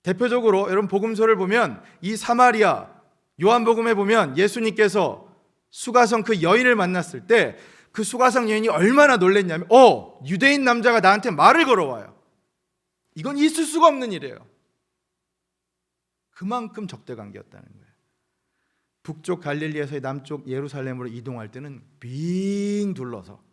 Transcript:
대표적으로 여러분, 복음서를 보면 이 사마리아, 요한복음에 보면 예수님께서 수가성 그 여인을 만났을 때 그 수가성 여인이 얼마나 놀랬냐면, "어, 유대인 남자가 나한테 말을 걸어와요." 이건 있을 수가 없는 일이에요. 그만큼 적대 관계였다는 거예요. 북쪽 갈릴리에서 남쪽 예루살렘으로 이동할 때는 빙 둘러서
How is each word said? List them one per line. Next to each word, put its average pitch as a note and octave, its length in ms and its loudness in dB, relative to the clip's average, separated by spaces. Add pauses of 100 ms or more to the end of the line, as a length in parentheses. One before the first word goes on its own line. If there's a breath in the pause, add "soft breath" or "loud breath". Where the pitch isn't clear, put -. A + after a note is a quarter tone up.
대표적으로 G#3 680 0
여러분, G3 160 0
복음서를 A3 480 0
보면 F#3 480 -2 (180 soft breath)
이 G3+ 140 -6
사마리아, A3 760 2 (520)
요한복음에 A3+ 500 2
보면 G3 460 0
예수님께서 G3 920 -2 (380)
수가성 A#3 540 0
그 G#3 180 -2
여인을 A#3 340 4
만났을 F3+ 520 -4
때 F#3 280 2 (360 loud breath)
그 A3 120 -8
수가성 B3 460 0
여인이 G#3+ 200 0
얼마나 B3 480 4
놀랬냐면, F#3 540 0
"어, A3 540 6
유대인 C4+ 380 0
남자가 A#3 380 2
나한테 G3+ 300 4
말을 A3+ 340 4
걸어와요." C#3+ 520 -2 (1000)
이건 C4 220 -8
있을 D#4 280 0
수가 D#4+ 220 2
없는 B3+ 260 0
일이에요. C3+ 340 -14 (1800)
그만큼 A3 560 -10
적대 B2 280 -16
관계였다는 G2 520 -20
거예요. G2+ 240 -20 (1120)
북쪽 E3 380 -10
갈릴리에서 D3 580 -8
남쪽 C3+ 480 -12
예루살렘으로 C3 600 -10
이동할 A#2 440 -14
때는 C3+ 320 -20 (160)
빙 G3 960 -6
둘러서 A2 600 -14